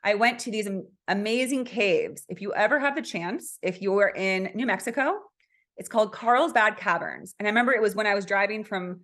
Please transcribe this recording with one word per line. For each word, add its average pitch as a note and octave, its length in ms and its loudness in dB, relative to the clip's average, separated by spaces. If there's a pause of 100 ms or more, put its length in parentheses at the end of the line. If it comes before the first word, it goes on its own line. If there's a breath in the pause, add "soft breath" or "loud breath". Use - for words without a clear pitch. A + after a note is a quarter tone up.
I G#3 100 4
went A#3 280 2
to A#3 100 -6
these G#3 160 -2
am-, F#3+ 200 -6 (200)
amazing A#3+ 580 0
caves. E3+ 640 0
If F3+ 100 -10
you G3 140 -6
ever A#3+ 260 2
have C#4 160 0
the D#4 60 -4
chance, G3 640 -8
if F#3 180 -4
you're G3 280 4
in F#3+ 440 -2
New B3 140 -4
Mexico, C#4+ 520 -2 (580)
it's F3+ 120 -14
called G#3+ 240 2
Carlsbad A#3 640 4
Caverns. E3 640 -4
And G#3 80 -2
I - 20 2
remember A#3+ 240 4
it A3 80 2
was G3+ 140 2
when G#3+ 100 0
I G3+ 80 2
was G3+ 120 0
driving G3+ 380 0
from F3+ 400 -8